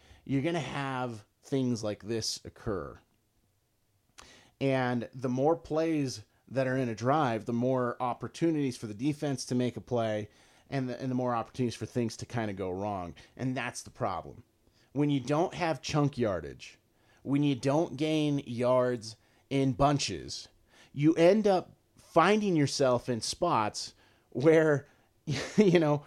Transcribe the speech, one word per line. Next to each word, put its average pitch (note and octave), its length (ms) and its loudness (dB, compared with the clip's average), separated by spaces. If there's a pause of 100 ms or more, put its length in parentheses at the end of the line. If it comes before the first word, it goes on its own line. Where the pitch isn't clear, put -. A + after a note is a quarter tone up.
(260)
You're C3+ 160 -2
gonna E3+ 180 -2
have B2+ 640 -6 (200)
things B2 380 -2
like G#2+ 200 -6
this G#2+ 420 -6
occur. D#2 540 -8 (1600)
And B2+ 540 0
the B2+ 160 -6
more C#3 260 2
plays D3+ 680 -2 (280)
that B2+ 160 -2
are C3 100 -2
in B2+ 140 -2
a A2 40 -6
drive, A#2+ 520 0
the A#2+ 80 -4
more B2 460 0
opportunities C#3 760 -2
for A#2 100 -12
the G#2 60 -10
defense C#3 540 -4
to C3 80 -4
make B2 240 0
a - 20 -8
play, G#2+ 480 -2 (400)
and C3 220 -4
the, - 100 -8
and C3 100 -6
the B2+ 40 -2
more B2 200 0
opportunities A#2 400 -4
for A2 120 -8
things A#2 320 -4
to - 80 -12
kinda A2 260 -4
go F#2 180 -6
wrong. F#2 440 -6 (200)
And B2+ 220 -6
that's A#2+ 240 -6
the - 100 -18
problem. E2 520 -6 (500)
When D3 180 0
you C#3 100 2
don't D3 340 0
have D#3+ 280 -2
chunk D3 360 0
yardage, E2 600 -4 (440)
when C#3+ 200 0
you C#3+ 120 2
don't C3+ 420 0
gain D3+ 500 0
yards B2 720 0 (340)
in C3+ 220 2
bunches, C#3 760 -2 (440)
you D3 220 4
end G3 320 6
up F#3 240 2 (260)
finding G3 600 4
yourself C3 520 2
in A#2 120 -2
spots A#2 720 -2 (380)
where, D#3 580 4 (380)
<laughs> - 300 -6
you F3+ 220 6
know, D3 280 2